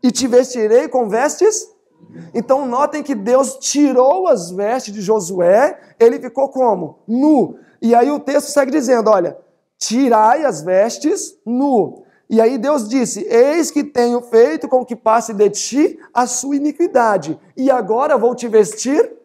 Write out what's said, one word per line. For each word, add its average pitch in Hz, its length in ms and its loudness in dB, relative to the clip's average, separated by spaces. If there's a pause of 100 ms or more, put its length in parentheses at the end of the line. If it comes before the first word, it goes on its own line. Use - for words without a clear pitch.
e 254 80 2
te 262 160 -4
vestirei 247 600 2
com 247 200 -2
vestes." 294 640 0 (640)
Então 262 320 -2
notem 285 380 -4
que 277 100 -6
Deus 240 440 0
tirou 285 680 2
as 185 240 0
vestes 208 420 -6
de 214 80 -12
Josué, 196 800 0 (180)
ele 233 220 4
ficou 262 300 -4
como? 214 580 -2
Nu. 254 500 2 (240)
E 226 140 2
aí 247 160 4
o 294 80 -2
texto 285 300 -2
segue 277 220 0
dizendo, 240 400 0
olha, 170 280 0 (400)
"Tirai 233 640 2
as 190 160 -2
vestes 220 880 -2
nu." 247 560 -2 (260)
E 220 120 2
aí 240 180 2
Deus 254 300 -2
disse, 220 400 -2
"Eis 285 420 2
que 285 140 -2
tenho 240 380 -2
feito 240 460 2
com 254 160 0
que 240 120 -10
passe 226 360 -2
de 202 180 2
ti - 500 -2 (120)
a 240 140 0
sua 277 300 -6
iniquidade, 247 840 0 (180)
e 262 140 0
agora 247 480 0
vou 233 160 0
te 233 140 -8
vestir 226 640 0 (120)